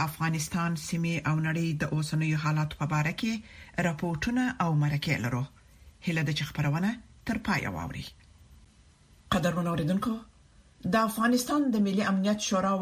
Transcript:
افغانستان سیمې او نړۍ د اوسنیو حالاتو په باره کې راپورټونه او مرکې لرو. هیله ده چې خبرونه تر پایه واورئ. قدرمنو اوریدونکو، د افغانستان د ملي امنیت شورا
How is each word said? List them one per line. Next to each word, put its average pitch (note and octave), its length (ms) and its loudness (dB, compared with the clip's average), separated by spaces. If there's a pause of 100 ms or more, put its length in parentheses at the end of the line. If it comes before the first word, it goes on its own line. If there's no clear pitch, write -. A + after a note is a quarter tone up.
افغانستان E3 720 -2
سیمې E3+ 340 -2 (140)
او D#3 60 2 (100)
نړۍ E3 220 0 (140)
د - 20 -2 (120)
اوسنیو D#3 480 0
حالاتو D3+ 380 0
په D3 100 -2
باره D3+ 300 2
کې A3+ 120 0 (540)
راپورټونه F3 560 0 (200)
او E3+ 60 2 (140)
مرکې D3 400 0
لرو. B2 180 0 (640)
هیله E3 220 0
ده D#3+ 100 0
چې D3+ 120 -2
خبرونه D#3 420 0 (380)
تر A3 80 0 (100)
پایه D#3 280 -2
واورئ. - 280 -6 (1300)
قدرمنو E3+ 380 0
اوریدونکو، F#3 400 0 (800)
د - 20 6 (140)
افغانستان B3 640 2
د G#3+ 140 4
ملي G3 240 2
امنیت G3+ 380 2
شورا G3 320 2